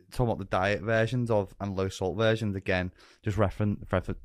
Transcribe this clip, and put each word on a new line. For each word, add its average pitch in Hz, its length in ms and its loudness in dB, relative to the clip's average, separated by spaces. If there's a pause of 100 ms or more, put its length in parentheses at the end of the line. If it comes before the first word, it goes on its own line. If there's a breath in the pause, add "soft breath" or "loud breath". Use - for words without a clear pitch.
(120)
talking 123 200 0
about - 80 -4
the 98 60 -8
diet 98 360 0
versions 113 500 0
of 101 280 0
and 98 160 -4
low 95 140 0
salt 92 280 -4
versions, 110 380 2
again, 92 360 0 (320 loud breath)
just 98 140 -2
referen-, 104 400 0 (140)
refer-, 92 340 0